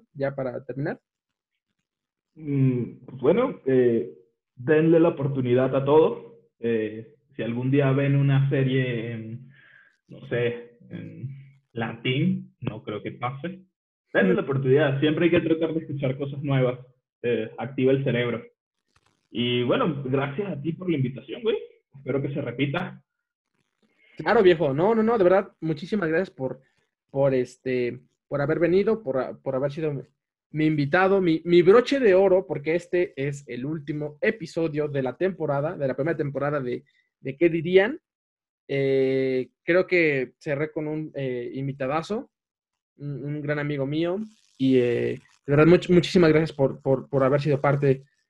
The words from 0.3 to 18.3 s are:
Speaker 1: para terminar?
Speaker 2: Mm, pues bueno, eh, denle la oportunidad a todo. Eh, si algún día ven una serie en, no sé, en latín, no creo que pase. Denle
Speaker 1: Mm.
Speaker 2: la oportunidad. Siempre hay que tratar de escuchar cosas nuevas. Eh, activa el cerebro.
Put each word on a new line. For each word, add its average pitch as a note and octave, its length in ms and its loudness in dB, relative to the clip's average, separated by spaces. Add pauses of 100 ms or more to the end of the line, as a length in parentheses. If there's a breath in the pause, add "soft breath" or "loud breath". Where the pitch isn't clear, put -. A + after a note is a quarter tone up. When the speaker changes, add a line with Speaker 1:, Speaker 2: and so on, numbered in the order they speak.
Speaker 1:
para C3 300 -6
terminar? C#3 360 -6 (1300)
Speaker 2:
Mm, C3+ 500 0 (220)
pues - 140 -16
bueno, G3+ 460 2
eh, B2 460 2 (420)
denle D#3+ 460 4
la F3 80 6
oportunidad C3 680 0
a C3+ 100 0
todo. D#3 540 2 (220)
Eh, A2 540 -4 (200)
si - 80 -8
algún A#2+ 280 -4
día C#3 220 4
ven C#3 240 2
una C#3 340 4
serie B2+ 640 0
en, A2+ 380 -12 (580 soft breath)
no - 200 -20
sé, A#2+ 500 -4 (120)
en - 680 -16 (140)
latín, C3 880 -4
no - 240 -8
creo G#2 180 -8
que G#2+ 100 -10
pase. C#3 500 -10 (500)
Denle F#3 220 2
Speaker 1:
Mm. - 20 0
Speaker 2:
la F#3+ 60 -2
oportunidad. C3+ 580 0
Siempre D#3 240 2
hay E3+ 60 4
que F3 100 4
tratar D#3+ 340 0
de E3 60 -4
escuchar C3+ 380 -6
cosas C#3 240 -8
nuevas. C3 360 0 (440)
Eh, A2+ 360 -2
activa B2+ 340 0
el C3+ 100 2
cerebro. A#2+ 400 -2 (880)